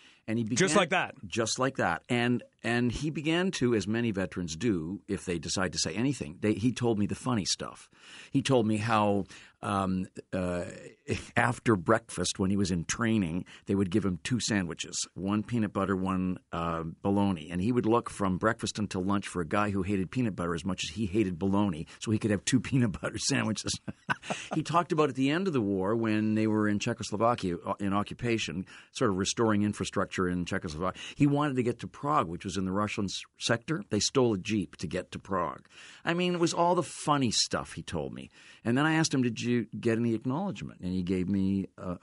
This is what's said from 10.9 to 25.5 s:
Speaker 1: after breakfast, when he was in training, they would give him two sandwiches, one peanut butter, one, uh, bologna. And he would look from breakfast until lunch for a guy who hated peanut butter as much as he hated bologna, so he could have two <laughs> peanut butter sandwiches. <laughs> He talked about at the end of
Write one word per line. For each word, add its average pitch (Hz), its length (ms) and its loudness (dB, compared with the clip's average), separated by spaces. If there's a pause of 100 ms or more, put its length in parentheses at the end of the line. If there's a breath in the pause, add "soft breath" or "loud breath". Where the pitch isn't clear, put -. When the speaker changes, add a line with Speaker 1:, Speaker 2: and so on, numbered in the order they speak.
Speaker 1:
after 120 400 4
breakfast, 90 640 0
when 95 120 2
he 101 40 2
was 98 160 2
in 85 140 0
training, 101 580 0 (220 loud breath)
they 101 100 0
would 95 160 2
give 101 140 2
him 90 180 0
two 123 160 0
sandwiches, - 760 -2
one 101 300 0
peanut 110 300 0
butter, 98 240 2
one, 92 420 0 (140)
uh, 82 300 -2 (180)
bologna. 98 500 2
And 90 100 -2
he 117 120 2
would 117 120 2
look 117 240 2
from 92 280 0
breakfast 110 420 0
until 95 240 -2
lunch 101 240 0
for 90 140 -4
a 82 40 -2
guy 104 260 0
who 98 100 0
hated 95 280 -2
peanut 117 280 -2
butter 87 180 -2
as 82 80 -6
much 92 220 -4
as - 60 -8
he 107 140 -4
hated 92 320 0
bologna, 98 480 0 (140 loud breath)
so - 120 -4
he 107 60 2
could 107 140 0
have 98 140 -2
two 127 140 2
<laughs> - 20 -4
peanut 120 400 0
butter - 160 -6
sandwiches. 110 680 -2
<laughs> - 40 -10 (640 loud breath)
He 156 80 0
talked 170 300 0
about 151 160 4
at 123 60 -6
the 135 160 2
end 185 160 0
of 170 60 0